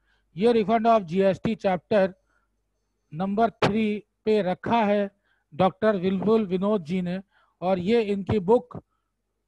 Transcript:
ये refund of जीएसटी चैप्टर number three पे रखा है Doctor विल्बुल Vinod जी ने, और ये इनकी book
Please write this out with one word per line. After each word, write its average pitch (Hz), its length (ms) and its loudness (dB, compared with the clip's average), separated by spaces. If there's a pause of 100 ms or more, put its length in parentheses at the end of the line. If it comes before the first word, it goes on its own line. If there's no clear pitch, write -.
(360)
ये 226 160 2
refund 220 360 0
of 220 160 4
जीएसटी 190 520 0
चैप्टर 190 580 0 (1000)
number 202 460 -2
three 208 260 0 (400)
पे 214 180 2
रखा 190 420 -2
है 202 260 0 (420)
Doctor 190 440 0
विल्बुल 190 500 0
Vinod 190 380 -2
जी 180 180 -4
ने, 180 180 -8 (420)
और 185 180 0
ये 220 240 2
इनकी 202 360 -2
book 220 420 0 (640)